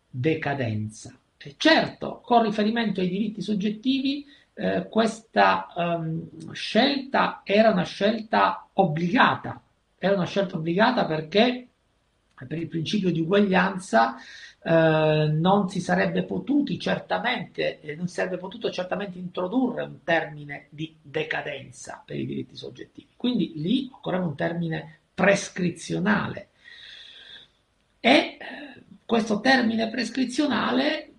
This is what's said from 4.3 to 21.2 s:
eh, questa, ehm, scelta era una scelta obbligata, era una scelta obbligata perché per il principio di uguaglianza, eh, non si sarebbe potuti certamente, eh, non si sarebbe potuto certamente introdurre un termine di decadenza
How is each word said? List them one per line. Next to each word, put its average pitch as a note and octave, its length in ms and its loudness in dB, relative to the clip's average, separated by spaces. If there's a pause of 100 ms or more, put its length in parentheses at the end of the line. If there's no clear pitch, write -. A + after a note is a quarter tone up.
eh, F#3+ 360 -2
questa, G#3 880 2
ehm, E3 760 -4
scelta A3+ 920 0
era G#3+ 260 6
una F3+ 140 2
scelta G3+ 880 0
obbligata, E3+ 840 2 (380)
era G3 160 2
una F3+ 120 2
scelta G3 300 -2
obbligata F3+ 500 2
perché F#3+ 600 0 (800)
per D3+ 140 -6
il D#3+ 100 -6
principio F3+ 420 -2
di D#3+ 100 0
uguaglianza, F#3+ 960 2 (460)
eh, D#3 680 4
non F#3 380 4
si F3+ 100 -2
sarebbe F3+ 440 0
potuti G3 540 -2
certamente, F3+ 1000 -4
eh, D3+ 140 -10
non F3 140 -6
si - 60 -10
sarebbe F#3 220 -2
potuto F#3 340 -8
certamente F3+ 480 -6
introdurre F#3 680 -2
un C#3+ 200 -14
termine D3+ 640 -4
di D#3 320 -12
decadenza C#3 1040 -8